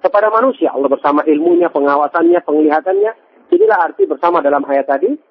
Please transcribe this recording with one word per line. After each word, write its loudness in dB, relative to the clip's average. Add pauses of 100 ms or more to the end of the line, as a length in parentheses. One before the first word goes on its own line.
kepada 0
manusia. -2
Allah -4
bersama 0
ilmunya, 2
pengawasannya, 0
penglihatannya. 0 (420)
Inilah 2
arti -2
bersama -2
dalam 0
ayat -2
tadi. 0 (180)